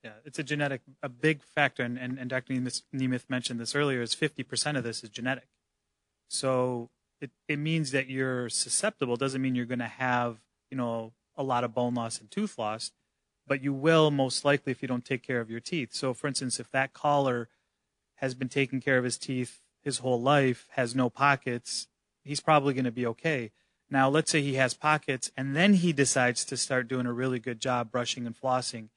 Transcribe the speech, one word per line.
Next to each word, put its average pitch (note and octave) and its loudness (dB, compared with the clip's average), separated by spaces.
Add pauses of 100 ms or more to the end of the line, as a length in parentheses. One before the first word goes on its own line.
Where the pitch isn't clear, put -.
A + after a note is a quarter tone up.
Yeah, A2+ -16 (120)
it's D3 -12
a D3+ -4
genetic, C#3+ -4 (200)
a C3+ -8
big C#3+ 0
factor, C#3 -2
and, A#2+ -4
and, B2+ -6
and B2 -8
Doctor B2+ -4
Nemeth, B2+ -4 (120)
Nemeth B2+ -2
mentioned B2+ -4
this A#2 -6
earlier, C#3 2
is A2+ -4
fifty D3 -2
percent D3 -2
of B2 -2
this A2+ -6
is G#2+ -14
genetic. B2 -4 (800)
So B2+ 0 (300)
it, C3+ -12 (180)
it D3 0
means D#3 0
that C3 0
you're C3 -2
susceptible. B2+ 0
Doesn't C3+ 0
mean C3 0
you're A#2+ 0
gonna A#2+ -4
have, B2 0 (320)
you C3+ -8
know, A#2 -4 (220)
a C#3+ -6
lot B2 2
of A2+ -4
bone B2 0
loss A#2 -4
and A2 -20
tooth G3+ -4
loss, A2 -6 (560)
but C3+ 0
you C#3 0
will D#3 6
most C3+ 0
likely C#3+ 2
if B2 -4
you C#3 -6
don't B2 -2
take B2+ -4
care B2 -2
of A2 -8
your A#2 -8
teeth. C#3+ -6
So, C3 -2
for D3 -6
instance, C3 -4
if - -14
that C3+ 0
caller C3+ 2 (680)
has C3 -4
been B2+ -4
taking C3+ 0
care C3 2
of B2 2
his B2 -4
teeth B2+ -4 (220)
his C3 -4
whole B2 0
life, C3+ 4
has A#2+ -2
no B2+ 2
pockets, C3+ 0 (340)
he's C#3+ -6
probably C#3+ 4
gonna B2+ 0
be A#2+ -4
okay. A#2+ -2 (400)
Now, C3+ 4
let's D#3 4
say D#3 4
he C#3 0
has C3 2
pockets, D3+ 0
and C#3 -4
then G3+ 6
he F3 4
decides B2+ 2
to C3+ -6
start B2+ -2
doing B2 -2
a A#2+ -2
really B2+ -2
good A#2 -8
job A#2+ -2
brushing A#2+ -4
and A#2 -10
flossing. B2+ -2